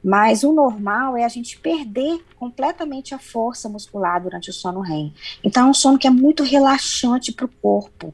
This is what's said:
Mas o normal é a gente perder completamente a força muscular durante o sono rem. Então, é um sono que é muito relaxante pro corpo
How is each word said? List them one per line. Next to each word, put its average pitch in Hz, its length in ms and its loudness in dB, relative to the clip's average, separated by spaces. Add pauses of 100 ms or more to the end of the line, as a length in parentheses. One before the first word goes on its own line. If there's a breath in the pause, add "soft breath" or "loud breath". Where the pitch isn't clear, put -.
Mas 208 400 4
o 294 80 4
normal 247 640 0
é 233 80 -2
a 233 40 0
gente 240 320 -10
perder 302 640 -4 (140)
completamente 269 720 -8
a 262 60 -12
força 233 500 -6
muscular 190 500 -4
durante 180 300 -10
o 185 40 -12
sono 185 280 -8
rem. 151 320 -6 (300 loud breath)
Então, 247 240 4
é - 20 6
um 277 60 4
sono 269 240 4
que 269 80 2
é - 20 6
muito 277 320 4
relaxante 269 920 2
pro 254 160 -8
corpo 202 680 -4